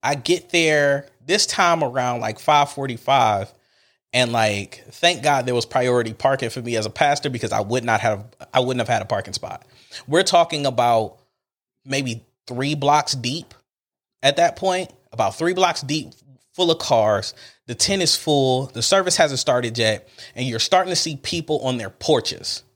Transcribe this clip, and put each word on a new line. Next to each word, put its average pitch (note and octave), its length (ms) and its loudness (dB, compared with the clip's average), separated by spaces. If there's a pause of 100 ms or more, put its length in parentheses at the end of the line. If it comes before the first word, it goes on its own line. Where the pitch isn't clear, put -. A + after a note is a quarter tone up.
I C#3+ 120 0
get E3+ 340 -2
there D3 580 2 (180)
this F3 220 0
time E3+ 380 2
around, B2 360 -2
like, A2 180 -6
five D3 320 4
forty-five, A#2+ 800 0 (640)
and, B2 180 2
like, G#2+ 580 -2
thank E3+ 320 0
God C#3 220 2
there B2 100 -2
was A#2+ 120 0
priority B2 480 0
parking C3 340 -4
for B2 140 -8
me A#2 140 -4
as G#2+ 100 -2
a F#2 40 -6
pastor C#3+ 380 0
because B2 240 -6
I G#2+ 80 -2
would A2+ 240 -2
not A#2 160 0
have, G#2+ 240 -2 (300)
I C3 60 4
wouldn't B2+ 200 -2
have A2 80 -4
had A2+ 140 0
a G#2 40 -10
parking - 280 -6
spot. - 320 -12 (400)
We're D#3+ 160 2
talking E3 420 2
about A#2+ 540 0 (680)
maybe C3 400 -6 (220)
three C3+ 280 -4
blocks D3 380 0
deep B2+ 420 -8 (680)
at C#3 140 2
that E3+ 200 2
point, F#3 340 -2 (220)
about G#2+ 220 0
three F3 200 -2
blocks F3+ 280 0
deep, C#3+ 260 -4 (460)
full F3+ 160 2
of E3 80 2
cars. G#2+ 560 2 (320)
The B2 80 -8
tent G3 280 0
is E3 140 2
full. C3+ 500 2
The B2 160 -8
service F#3 340 2
hasn't C#3+ 240 2
started A#2+ 380 0
yet, A2 300 0 (260)
and B2+ 120 -6
you're A2+ 120 -4
starting F#3 320 2
to F3 60 -2
see D#3+ 200 -4
people D#3 440 -4
on B2+ 160 -2
their G#2 140 -8
porches. - 720 -2 (120)